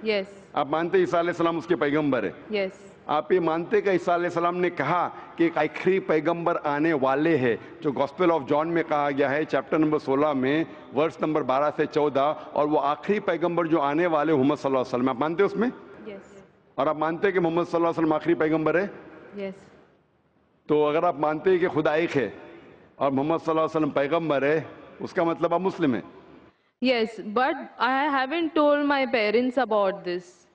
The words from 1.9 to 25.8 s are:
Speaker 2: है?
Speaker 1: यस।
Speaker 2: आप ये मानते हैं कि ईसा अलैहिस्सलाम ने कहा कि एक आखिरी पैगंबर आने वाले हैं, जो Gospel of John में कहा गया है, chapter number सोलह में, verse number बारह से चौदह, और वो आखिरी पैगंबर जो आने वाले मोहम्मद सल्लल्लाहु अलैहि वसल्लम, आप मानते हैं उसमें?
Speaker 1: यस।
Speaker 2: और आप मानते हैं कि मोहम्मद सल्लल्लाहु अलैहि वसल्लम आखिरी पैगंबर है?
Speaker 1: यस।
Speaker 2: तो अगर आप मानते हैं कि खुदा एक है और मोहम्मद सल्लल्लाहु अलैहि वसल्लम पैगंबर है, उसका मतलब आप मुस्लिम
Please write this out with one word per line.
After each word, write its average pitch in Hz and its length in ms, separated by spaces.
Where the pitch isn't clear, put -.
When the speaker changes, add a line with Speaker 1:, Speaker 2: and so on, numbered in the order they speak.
Speaker 2:
है? 82 100
Speaker 1:
यस। 196 360
Speaker 2:
आप 151 220
ये 185 80
मानते 165 380
हैं 185 80
कि 196 60
ईसा 180 220
अलैहिस्सलाम 175 420
ने 180 140
कहा 165 380
कि - 380
एक 165 120
आखिरी 185 420
पैगंबर 170 580
आने 151 360
वाले 143 420
हैं, 123 240
जो 151 100
Gospel 139 380
of 156 180
John 151 180
में 165 180
कहा 147 260
गया 139 200
है, 151 160
chapter 151 320
number 156 220
सोलह 143 340
में, 139 320
verse 151 280
number 156 220
बारह 135 260
से 151 160
चौदह, 143 360
और 151 460
वो 151 100
आखिरी 147 420
पैगंबर 170 480
जो 160 100
आने 151 300
वाले 156 260
मोहम्मद 139 240
सल्लल्लाहु 131 280
अलैहि - 100
वसल्लम, 127 140
आप 120 100
मानते 165 240
हैं 196 60
उसमें? 214 180
Speaker 1:
यस। - 360
Speaker 2:
और 135 100
आप 151 120
मानते 165 280
हैं 190 60
कि 185 60
मोहम्मद 170 280
सल्लल्लाहु 170 260
अलैहि 160 120
वसल्लम 156 100
आखिरी 160 200
पैगंबर 156 420
है? 196 140
Speaker 1:
यस। 196 180
Speaker 2:
तो 151 140
अगर 151 220
आप 156 140
मानते 156 300
हैं 185 100
कि 180 80
खुदा 151 280
एक 165 140
है 117 240
और 139 120
मोहम्मद 151 280
सल्लल्लाहु 160 300
अलैहि 160 100
वसल्लम 151 120
पैगंबर 143 540
है, 156 220
उसका 170 220
मतलब 165 300
आप 170 80
मुस्लिम 175 340